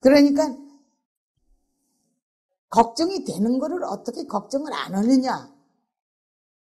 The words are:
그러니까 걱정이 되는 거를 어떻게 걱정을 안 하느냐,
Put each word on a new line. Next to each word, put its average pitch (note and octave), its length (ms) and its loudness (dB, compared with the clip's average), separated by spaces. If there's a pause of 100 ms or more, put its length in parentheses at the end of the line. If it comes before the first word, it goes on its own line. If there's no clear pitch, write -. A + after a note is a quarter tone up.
그러니까 C#4+ 560 4 (2250)
걱정이 D4 540 0
되는 A#3 340 -2
거를 D#4 260 -4
어떻게 - 420 -10
걱정을 C4+ 460 -6
안 E3+ 220 -8
하느냐, A#3 600 0 (1200)